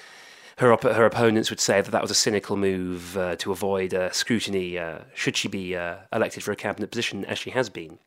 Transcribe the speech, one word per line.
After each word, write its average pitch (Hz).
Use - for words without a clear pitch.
her 123
op-, 110
her 113
opponents 113
would 104
say 98
that 98
that 110
was 107
a 98
cynical 104
move, 90
uh, 90
to 98
avoid, 95
uh, 92
scrutiny, 95
uh, 82
should -
she -
be, 95
uh, 87
elected 110
for 104
a 98
cabinet 101
position, 104
as 104
she -
has 120
been. 82